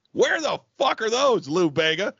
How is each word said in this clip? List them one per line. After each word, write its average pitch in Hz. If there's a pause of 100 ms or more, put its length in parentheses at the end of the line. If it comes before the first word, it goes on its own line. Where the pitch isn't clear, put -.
(120)
Where 330
the 262 (200)
fuck 269
are 220
those, 233
Lou 165
Bega? 160